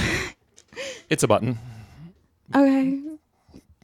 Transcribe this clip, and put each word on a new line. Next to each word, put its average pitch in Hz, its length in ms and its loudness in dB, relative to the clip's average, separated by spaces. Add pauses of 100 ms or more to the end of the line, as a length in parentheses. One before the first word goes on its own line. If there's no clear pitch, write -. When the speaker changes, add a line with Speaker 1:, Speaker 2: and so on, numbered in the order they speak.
Speaker 1:
<laughs> - 40 0 (1000)
Speaker 2:
It's 156 140 0
a 127 40 4
button. 113 300 2 (960)
Speaker 1:
Okay. 269 480 4 (800)